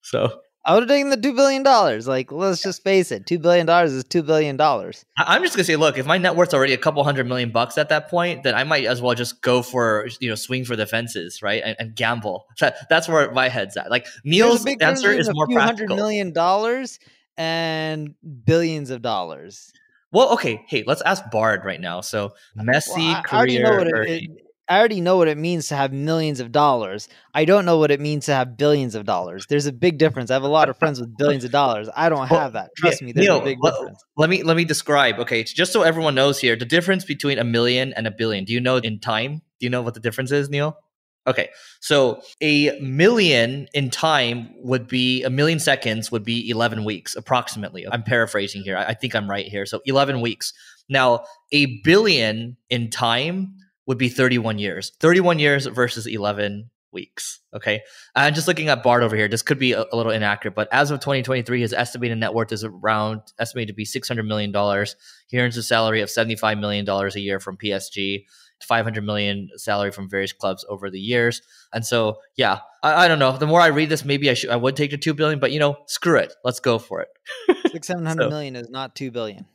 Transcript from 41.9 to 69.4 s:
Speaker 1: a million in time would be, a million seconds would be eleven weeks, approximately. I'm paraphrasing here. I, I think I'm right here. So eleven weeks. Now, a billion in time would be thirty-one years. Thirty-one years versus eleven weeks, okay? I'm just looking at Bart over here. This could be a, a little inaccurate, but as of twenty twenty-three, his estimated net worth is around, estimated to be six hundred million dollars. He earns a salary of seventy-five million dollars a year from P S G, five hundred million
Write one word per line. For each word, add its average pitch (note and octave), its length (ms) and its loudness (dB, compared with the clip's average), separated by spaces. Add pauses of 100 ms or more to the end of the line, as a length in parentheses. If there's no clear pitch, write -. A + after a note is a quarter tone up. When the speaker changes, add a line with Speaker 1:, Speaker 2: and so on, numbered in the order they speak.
Speaker 1:
a D3 380 2
million C#3+ 920 2
in C#3 160 -2
time B2 640 -2 (120)
would B2 240 -2
be, B2+ 340 0
a B2+ 80 -2
million D3+ 300 2
seconds A2+ 500 -2
would A2 140 -4
be A#2 260 -4
eleven A2 320 0
weeks, G#2 320 -6
approximately. G#2 720 -6
I'm A2+ 160 -4
paraphrasing G#2 640 -2
here. F#2+ 120 -4
I, F2+ 100 -2
I A2 80 -4
think A#2+ 200 -6
I'm G#2 160 -2
right G2+ 160 -4
here. G2+ 180 -8
So - 200 -8
eleven C3+ 360 2
weeks. A#2 320 -6 (360)
Now, B2+ 380 2 (260)
a C#3 300 0
billion B2 720 2 (120)
in A#2 220 -2
time D#3 600 -2 (360)
would B2+ 100 -2
be B2+ 100 0
thirty-one A#2+ 500 0
years. G2 400 -6
Thirty-one F3 400 4
years C#3+ 280 2
versus A#2 420 -2
eleven G#2 600 -4 (200)
weeks, - 480 -14 (160)
okay? G#2+ 280 -4 (340)
I'm D3 180 2
just D#3 140 0
looking D#3+ 200 0
at B2 140 2
Bart A#2+ 220 4
over A2 100 0
here. G#2+ 140 2
This A2 140 -4
could C3+ 180 0
be B2+ 140 2
a, A2 180 -2
a A#2 40 -2
little A2+ 140 0
inaccurate, G#2 460 -2
but G#2+ 160 -2
as C#3+ 180 2
of C#3+ 80 -2
twenty C#3 240 -2
twenty-three, B2 380 -2
his A#2 120 -2
estimated A#2+ 460 -4
net A2 160 -4
worth A2+ 160 -2
is G#2+ 140 -6
around, G#2+ 560 -2 (180)
estimated A2+ 300 -6
to G#2 60 -14
be G#2 100 -8
six - 240 -8
hundred A#2 160 -4
million G#2+ 260 -2
dollars. G2+ 460 0 (320)
He B2 100 -2
earns A#2+ 180 0
a A#2 60 -6
salary A2 380 2
of G2+ 100 -4
seventy-five A2 480 -2
million G#2 260 -4
dollars G2 300 -2
a G#2 60 -6
year G2 180 -4
from F#2+ 180 -12
P G#2 160 -4
S G2 160 -6
G, G2 380 -6 (340)
five A2+ 240 0
hundred A2 200 -6
million G2+ 500 -4